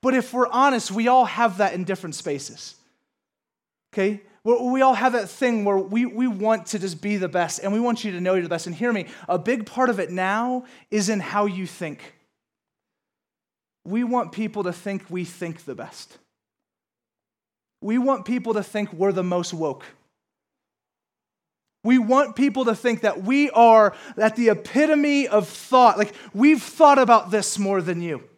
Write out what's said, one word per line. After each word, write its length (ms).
But 140
if 180
we're 160
honest, 420
we 160
all 180
have 340
that 140
in 120
different 320
spaces, 580
okay? 280
We, 120
we 120
all 120
have 180
that 180
thing 340
where 140
we, 280
we 200
want 420
to 120
just 200
be 180
the 100
best, 320
and 120
we 60
want 240
you 100
to 80
know 140
you're 80
the 60
best. 180
And 80
hear 180
me, 140
a 100
big 260
part 260
of 100
it 100
now 540
is 180
in 120
how 260
you 220
think. 460
We 200
want 260
people 320
to 100
think 380
we 140
think 400
the 100
best. 440
We 180
want 280
people 280
to 80
think 300
we're 180
the 140
most 280
woke. 320
We 160
want 380
people 300
to 100
think 240
that 240
we 260
are 460
at 200
the 140
epitome 760
of 220
thought. 500
Like, 160
we've 300
thought 380
about 320
this 260
more 240
than 180
you. 220